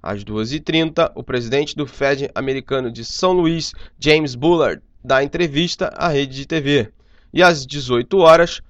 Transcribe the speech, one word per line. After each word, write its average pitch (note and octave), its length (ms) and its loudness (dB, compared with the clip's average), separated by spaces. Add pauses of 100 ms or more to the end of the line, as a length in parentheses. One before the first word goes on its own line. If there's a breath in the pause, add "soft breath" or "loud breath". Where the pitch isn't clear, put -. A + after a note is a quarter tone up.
Às G2+ 200 -8
duas A2 300 -6
e D#3 60 -6
trinta, D#3+ 560 0
o - 80 -12
presidente B2+ 520 -4
do D3 120 -6
Fed C#3 480 -2
americano C3+ 560 -4
de A#2 120 -14
São - 280 -2
Luís, E3 420 0 (260 soft breath)
James D3+ 360 2
Bullard, C#3+ 480 2 (200)
dá C3 200 2
entrevista E3 640 -2 (100)
à E3+ 120 -2
rede C#3 260 -2
de C#3 100 -10
T D#3+ 160 -4
V. C3+ 320 0 (400)
E D#3+ 80 2
às E3 240 4
dezoito C3 540 -2
horas E3 500 6